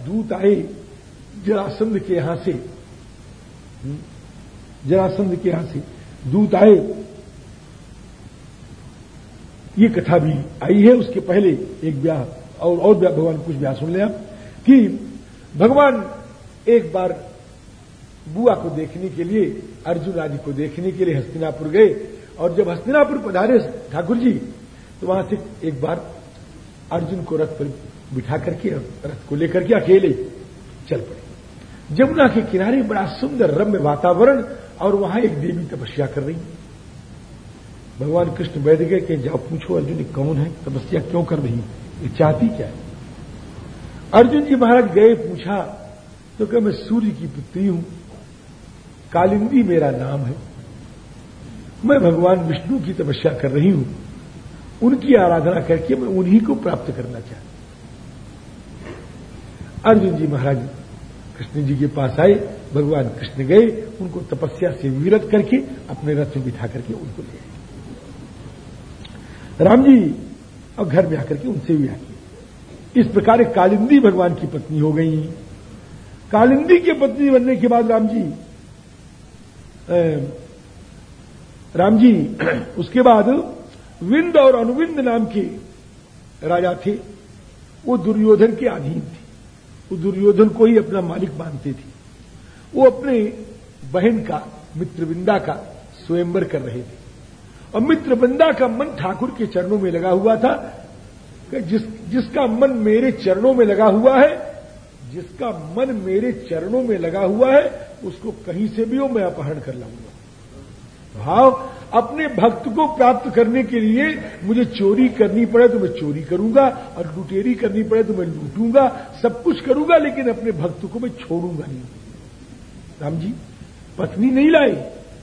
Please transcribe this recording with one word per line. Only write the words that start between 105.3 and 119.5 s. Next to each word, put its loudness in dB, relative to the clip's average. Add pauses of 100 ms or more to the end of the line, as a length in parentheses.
मन -2
मेरे -2
चरणों -4
में -2
लगा -4
हुआ 2
है, 2 (160)
उसको -12
कहीं -6
से -4
भी -2
हो, -2
मैं -2
अपहरण -4
कर -10
लाऊंगा। -16 (1000)
भाव, 4 (440)
अपने 0
भक्त 0
को 0
प्राप्त 2
करने 2
के -2
लिए 2 (380)
मुझे 0
चोरी 2
करनी 2
पड़े 6
तो 0
मैं 0
चोरी -6
करूंगा 2 (300)
और -6 (120)
लुटेरी -2
करनी -2
पड़े 2
तो -4
मैं -4
लूटूंगा, 0 (380)
सब -2
कुछ 0